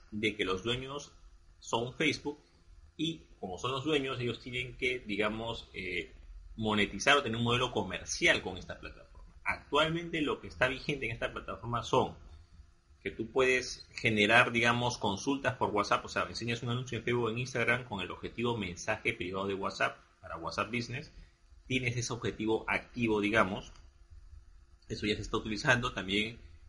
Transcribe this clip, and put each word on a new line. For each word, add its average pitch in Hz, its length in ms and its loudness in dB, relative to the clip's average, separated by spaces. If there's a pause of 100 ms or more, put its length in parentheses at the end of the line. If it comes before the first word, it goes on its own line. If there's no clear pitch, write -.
(120)
de 107 240 0
que 95 100 0
los 92 180 0
dueños 131 500 -4 (440)
son 120 380 -2
Facebook 147 420 0 (580)
y 160 280 -4 (160)
como 90 180 -8
son 123 140 -4
los 135 120 -2
dueños, 135 360 0
ellos 120 200 -2
tienen 123 380 -8
que, 127 220 0
digamos, 110 720 -2
eh, 92 400 -6 (440)
monetizar 107 600 4
o 139 60 4
tener 117 160 -2
un 120 40 0
modelo 120 280 2
comercial 107 720 0
con 92 140 -6
esta 87 220 -12
plataforma. - 540 -18 (100)
Actualmente 160 800 0
lo 135 200 0
que - 60 -14
está 127 200 0
vigente 131 400 -4
en 113 40 -4
esta 117 220 -4
plataforma 117 480 -4
son 113 460 2 (720)
que 101 120 -4
tú 113 200 -6
puedes - 600 2
generar, 113 580 6
digamos, 120 460 4
consultas 127 580 0
por 143 140 0
WhatsApp, 104 340 2
o 110 60 -10
sea, 95 140 0
enseñas 117 400 -4
un 120 80 -2
anuncio 123 260 -4
en 107 80 -6
Facebook 120 200 2
o 110 40 0
en 113 80 -2
Instagram 123 480 0
con 101 160 -6
el 87 100 -6
objetivo 113 460 -2
mensaje 104 560 -2
privado 95 340 -4
de 98 60 0
WhatsApp 98 440 -2 (220)
para 85 160 -12
WhatsApp 85 380 -4
Business, 120 400 -6 (540)
tienes 123 280 0
ese 123 160 -4
objetivo 110 560 0
activo, 110 540 0
digamos, 104 500 2 (1160)
eso 113 160 -4
ya 104 100 4
se 107 60 -4
está 107 160 -2
utilizando, 117 560 2
también 104 460 -2 (300)